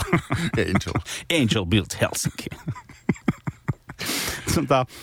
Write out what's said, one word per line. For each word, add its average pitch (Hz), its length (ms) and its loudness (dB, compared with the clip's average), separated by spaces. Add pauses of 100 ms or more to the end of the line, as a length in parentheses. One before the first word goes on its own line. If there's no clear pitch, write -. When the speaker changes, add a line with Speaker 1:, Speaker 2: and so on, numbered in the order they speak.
(580)
Speaker 1:
Angel. - 340 0 (480)
Speaker 2:
Angel 107 260 2
built 95 340 2
Helsinki. - 540 -2
<laughs> - 20 -14 (2000)
Tota, 135 320 4 (160)